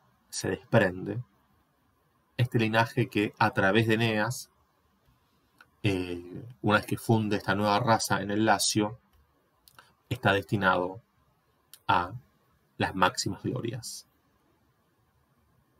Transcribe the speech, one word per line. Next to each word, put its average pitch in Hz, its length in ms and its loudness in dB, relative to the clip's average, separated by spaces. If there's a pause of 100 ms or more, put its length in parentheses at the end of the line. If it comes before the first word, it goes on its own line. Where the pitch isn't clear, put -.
(300)
se - 180 -8
desprende. 98 720 0 (1160)
Este 120 200 0
linaje 113 500 2
que 107 300 -2
a 110 120 2
través 104 360 4
de 113 80 4
Eneas, 110 560 0 (1300)
eh, 90 600 -4 (200)
una 104 160 4
vez - 80 -8
que 101 100 -4
funde 107 400 0
esta 98 180 -2
nueva 104 260 2
raza 107 420 0
en 98 80 -6
el 107 160 0
Lacio, 107 520 2 (1080)
está 107 240 0
destinado 95 720 0 (840)
a 92 240 0 (680)
las 95 160 -2
máximas 92 480 -2
glorias. - 640 -8 (1700)